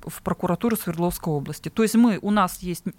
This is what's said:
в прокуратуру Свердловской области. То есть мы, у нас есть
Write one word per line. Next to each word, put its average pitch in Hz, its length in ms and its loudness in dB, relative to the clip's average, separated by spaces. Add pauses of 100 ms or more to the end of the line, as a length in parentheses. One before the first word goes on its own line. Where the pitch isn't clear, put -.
в - 160 -12
прокуратуру 180 540 0
Свердловской 170 580 -2
области. 143 360 -6
То - 120 0
есть 220 140 2
мы, 226 260 6
у 202 80 -2
нас 202 300 2
есть 180 240 -8 (160)